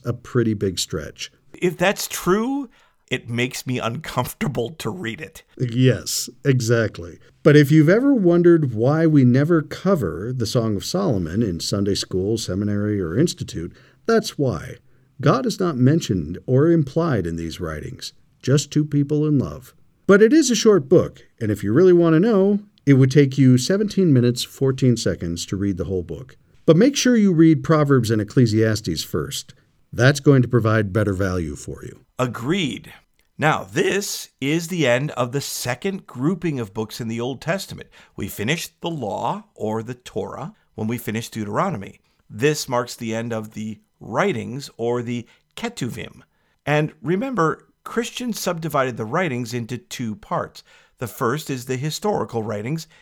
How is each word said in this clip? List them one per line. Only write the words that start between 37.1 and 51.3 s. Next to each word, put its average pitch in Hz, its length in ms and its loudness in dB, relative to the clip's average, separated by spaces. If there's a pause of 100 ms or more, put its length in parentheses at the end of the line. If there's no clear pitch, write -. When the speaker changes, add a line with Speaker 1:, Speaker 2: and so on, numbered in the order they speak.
Speaker 2:
Old 127 200 -6
Testament. - 480 -8 (260)
We 101 140 -8
finished 127 540 -6
the 170 80 -6
law, 123 560 -6 (100)
or 110 260 -4
the 123 120 -12
Torah, 117 600 -12 (220)
when 107 100 -6
we 120 100 -4
finished 113 360 -8
Deuteronomy. 107 680 -6 (300)
This 147 380 -2
marks 120 260 -2
the 110 220 -6
end 117 160 -6
of 110 220 -8
the 110 260 -10 (200)
writings, 131 760 -6
or 120 260 -2
the 120 240 -8 (300)
Ketuvim. - 640 -10 (420)
And 151 280 -2 (100)
remember, 185 640 -2 (160)
Christians 240 560 -6
subdivided 147 580 -4
the 117 80 -6
writings 123 480 -4
into 120 240 -6
two 117 380 -8
parts. - 480 -8 (360)
The 151 100 -8
first 139 420 -4